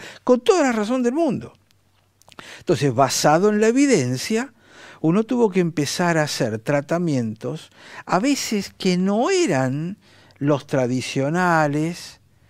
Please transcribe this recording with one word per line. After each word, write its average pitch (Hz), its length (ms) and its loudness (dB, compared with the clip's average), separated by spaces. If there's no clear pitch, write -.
con - 200 2
toda 359 200 4
la 262 100 2
razón 220 300 -2
del 240 120 0
mundo. 302 380 -2
Entonces, 139 340 0
basado 151 560 2
en 208 100 2
la 220 60 2
evidencia, 226 840 0
uno 180 240 2
tuvo 233 260 0
que 180 80 -2
empezar 165 600 0
a 151 40 2
hacer 113 380 -4
tratamientos, 143 1120 -4
a 175 140 0
veces 233 580 -2
que 180 180 0
no 202 340 0
eran 165 680 0
los 143 280 0
tradicionales, 151 1500 -2